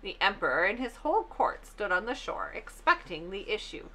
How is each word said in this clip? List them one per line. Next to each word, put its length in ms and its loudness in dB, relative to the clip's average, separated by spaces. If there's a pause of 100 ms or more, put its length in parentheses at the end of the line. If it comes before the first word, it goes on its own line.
The 180 -8
emperor 460 4
and 140 0
his 180 -4
whole 260 4
court 440 0
stood 240 -2
on 140 2
the 100 -2
shore, 400 -6
expecting 760 0
the 220 -6
issue 440 -6